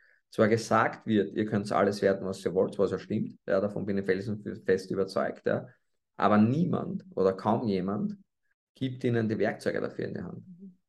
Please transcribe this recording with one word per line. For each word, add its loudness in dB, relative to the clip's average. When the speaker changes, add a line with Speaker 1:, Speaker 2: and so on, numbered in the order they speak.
Speaker 1:
zwar 4
gesagt 2
wird, 2
ihr 0
könnt -2
alles 2
werden, 2
was -6
ihr -2
wollt, 0
was 2
ja -2
stimmt, -6
ja, 2
davon -4
bin -2
ich -4
felsenfest -2
überzeugt, -2
ja, 0
aber 4
niemand 2
oder 4
kaum 0
jemand -2
gibt -6
ihnen 2
die -2
Werkzeuge -2
dafür -6
in -6
die -8
Hand. -12
Speaker 2:
Mhm. -18